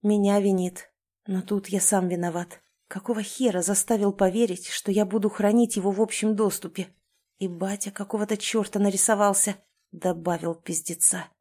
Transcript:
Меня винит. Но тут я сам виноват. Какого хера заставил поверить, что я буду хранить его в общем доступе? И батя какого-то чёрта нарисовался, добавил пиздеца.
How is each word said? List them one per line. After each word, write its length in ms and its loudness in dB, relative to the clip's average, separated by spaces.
Меня 360 4
винит. 520 0
Но 160 -2
тут 260 -4
я 140 -2
сам 260 2
виноват. 540 -4
Какого 360 -4
хера 400 0
заставил 500 0
поверить, 540 0
что 240 -6
я 140 2
буду 240 0
хранить 460 2
его 140 0
в 100 -2
общем 360 0
доступе? 520 -4
И 80 -4
батя 440 -6
какого-то 460 -4
чёрта 420 -2
нарисовался, 760 2
добавил 640 -4
пиздеца. 720 -2